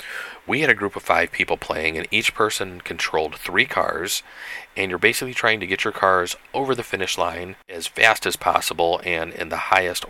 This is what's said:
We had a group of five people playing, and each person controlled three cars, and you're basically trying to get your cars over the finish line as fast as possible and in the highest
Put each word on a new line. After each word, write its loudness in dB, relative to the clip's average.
We 0
had 4
a 6
group -2
of -10
five 4
people 0
playing, -2
and -4
each 2
person -2
controlled -2
three 0
cars, -2
and -2
you're -2
basically 2
trying 2
to -6
get -2
your -2
cars 4
over 0
the -6
finish -4
line -4
as -8
fast 4
as 0
possible 2
and -2
in -6
the -4
highest 2